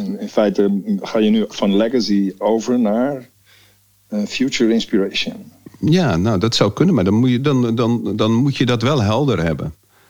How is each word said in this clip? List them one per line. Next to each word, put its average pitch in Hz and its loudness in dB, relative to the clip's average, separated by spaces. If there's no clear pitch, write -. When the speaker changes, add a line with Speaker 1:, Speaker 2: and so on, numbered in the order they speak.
Speaker 1:
in, 196 -6
in 208 -8
feite 202 2
ga - -4
je 107 2
nu 107 2
van 101 -2
legacy 104 0
over 113 0
naar, 123 -2
eh, 104 -4
future 123 0
inspiration. - -2
Speaker 2:
Ja, 151 2
nou, 98 0
dat 113 0
zou 127 2
kunnen, 170 2
maar 98 2
dan 98 2
moet 123 2
je, 120 2
dan, 127 0
dan, 113 -2
dan 110 0
moet 127 2
je 135 0
dat 120 0
wel 131 2
helder 107 0
hebben. 76 -4